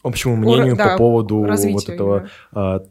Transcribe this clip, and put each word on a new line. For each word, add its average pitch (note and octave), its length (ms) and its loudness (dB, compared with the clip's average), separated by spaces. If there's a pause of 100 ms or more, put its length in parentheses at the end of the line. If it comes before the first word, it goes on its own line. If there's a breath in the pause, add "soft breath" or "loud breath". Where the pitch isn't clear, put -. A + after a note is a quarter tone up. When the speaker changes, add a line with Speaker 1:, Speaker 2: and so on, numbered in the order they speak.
Speaker 1:
Общему B2 340 -4
Speaker 2:
О, - 20 0
Speaker 1:
мнению A#2+ 400 2
Speaker 2:
да, G#2+ 160 2
Speaker 1:
по - 40 -2
поводу A2+ 420 2
вот G#2 100 0
Speaker 2:
развития G#2 440 -2
Speaker 1:
этого, G2+ 260 0
Speaker 2:
именно. G3 100 -10 (240 loud breath)
Speaker 1:
а, F#2+ 260 -4 (120)